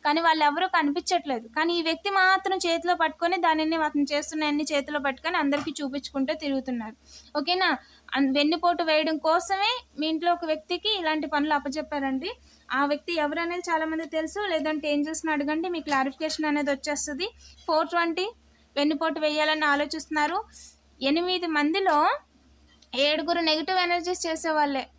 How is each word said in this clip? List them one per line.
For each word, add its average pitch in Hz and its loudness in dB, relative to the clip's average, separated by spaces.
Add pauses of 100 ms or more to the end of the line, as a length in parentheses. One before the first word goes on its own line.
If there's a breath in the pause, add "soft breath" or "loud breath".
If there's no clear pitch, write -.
కానీ 302 2
వాళ్ళు 320 4
ఎవరూ 330 0
కనిపించట్లేదు. 294 0
కానీ 330 0
ఈ - 0
వ్యక్తి 330 -2
మాత్రం 381 4
చేతిలో 339 2
పట్టుకొని 339 0
దానిని 320 2 (100)
అతను 294 2
చేస్తున్న 302 -2
అన్ని 294 0
చేతిలో 294 -2
పట్టుకొని 320 -2
అందరికీ 285 0
చూపించుకుంటూ 277 -4 (100)
తిరుగుతున్నారు, 254 -4 (440 loud breath)
ఓకేనా? 349 2 (460 loud breath)
అన్-, 269 4
వెన్నుపోటు 339 2
వేయడం 311 2 (120)
కోసమే 381 2 (260)
మీ 302 -2
ఇంట్లో 330 0
ఒక 349 -6
వ్యక్తికి 349 -2
ఇలాంటి 311 -2
పనులు 294 2
అప్పచెప్పారండి. 285 -4 (480 soft breath)
ఆ 277 2 (100)
వ్యక్తి 302 -4 (100)
ఎవరు 311 -2
అనేది 349 -6
చాలామంది 320 0 (100)
తెలుసు, 320 -2 (120)
లేదంటే 311 -2
ఏంజెల్స్ని 311 -2
అడగండి, 311 -2
మీ 311 -4
క్లారిఫికేషన్ 302 -2
అనేది 294 0
వచ్చేస్తుంది. 294 -4 (380 loud breath)
ఫోర్ 320 2
ట్వంటీ 339 0 (500 soft breath)
వెన్నుపోటు 302 0
వేయాలని 302 2
ఆలోచిస్తున్నారు. 302 -2 (680 loud breath)
ఎనిమిది 349 0 (100)
మందిలో 320 2 (1080)
ఏడుగురు 311 0 (100)
నెగిటివ్ 320 0
ఎనర్జీస్ 349 -2
చేసేవాళ్ళే. 302 0 (120)